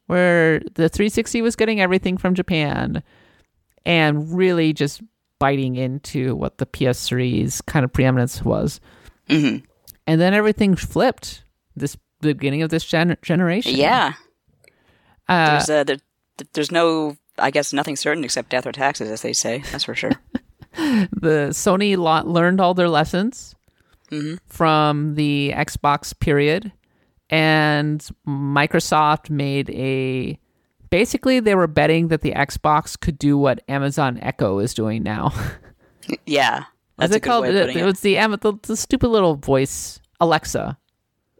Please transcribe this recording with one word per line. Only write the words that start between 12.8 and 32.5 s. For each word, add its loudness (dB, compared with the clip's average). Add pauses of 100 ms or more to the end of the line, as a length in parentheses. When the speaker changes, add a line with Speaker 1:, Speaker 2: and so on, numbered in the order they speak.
Speaker 1:
gen-, 0
generation. 0
Speaker 2:
Yeah. 2 (1160)
Speaker 1:
Uh, 4
Speaker 2:
There's, 2
uh, 4
there, 0 (420)
th-, -18
there's -2
no, 0 (200)
I 2
guess, -2
nothing -4
certain -4
except -6
death -2
or -6
taxes, -4
as -8
they -6
say. -4
That's -8
for -8
sure. -4 (300)
<laughs> -20
Speaker 1:
the 0
Sony 2
lo-, 0
learned 2
all 4
their 2
lessons -2 (560)
Speaker 2:
Mm-hmm. -8 (120)
Speaker 1:
from 2
the 0
Xbox -2
period, 0 (580)
and 2 (260)
Microsoft 0
made -2
a, -4 (500)
basically, 2
they 4
were 4
betting 4
that 0
the -2
Xbox -2